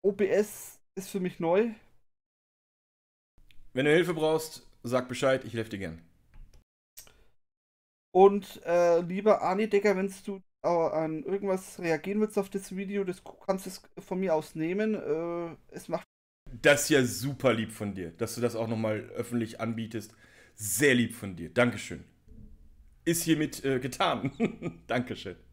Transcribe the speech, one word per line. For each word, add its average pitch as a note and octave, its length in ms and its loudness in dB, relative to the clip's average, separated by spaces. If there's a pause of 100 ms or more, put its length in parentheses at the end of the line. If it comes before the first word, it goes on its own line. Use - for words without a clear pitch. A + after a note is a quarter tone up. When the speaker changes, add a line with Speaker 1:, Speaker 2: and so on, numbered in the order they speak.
Speaker 1:
O G3+ 100 2
B G3 160 0
S - 500 -2 (160)
ist F#3+ 140 -10
für G3 120 -4
mich F3+ 200 -4
neu. F#3 300 4 (2000)
Speaker 2:
Wenn C3+ 140 0
du D3 60 6
Hilfe E3+ 200 4
brauchst, D#3 540 -2 (160)
sag B2 260 0
Bescheid, C3 360 2
ich G2 100 -12
helfe A2+ 160 -4
dir G2+ 80 -8
gern. E2 240 -10 (2000)
Speaker 1:
Und, G3 540 6
äh, F3 340 4
lieber F#3+ 400 2
Arni G3+ 300 0
Decker, G3+ 260 4
wenn's F#3+ 260 -4
du, G3 200 -10 (200)
äh, C#3+ 60 0
an D#3+ 540 0
irgendwas F#3+ 560 -4
reagieren F3+ 420 0
willst G#3+ 160 0
auf G3 140 -2
das F#3+ 260 -8
Video, G3 280 -2
das F3+ 180 -6 (240)
kannst F#3+ 180 -2
du F#3 60 -10
es - 120 -16 (220)
von F#3 160 -4
mir F#3 140 2
aus D#3 200 -2
nehmen. F#3+ 400 0
Äh, E3+ 640 -4 (140)
es - 180 -16
macht E3 160 -4 (560)
Speaker 2:
Das C#3+ 220 6
ist - 80 -4
ja C#3 140 6
super A#2+ 500 0
lieb A2+ 160 -2
von G#2 240 -6
dir, F2 160 -8
dass A2 240 -6
du A#2 60 -8
das A#2 160 0
auch A2 100 -2
nochmal A2 480 -2
öffentlich A#2 460 -4
anbietest. A2+ 520 -6 (440)
Sehr B2+ 380 4
lieb A#2+ 200 2
von F#2+ 220 -10
dir. E2 120 -10
Dankeschön. G#2+ 560 0 (1000)
Ist E3 180 0
hiermit, D3+ 420 0
äh, C3+ 140 0
getan. C3 540 -2 (500)
<laughs> - 40 -20
Dankeschön. A2+ 500 -4 (160)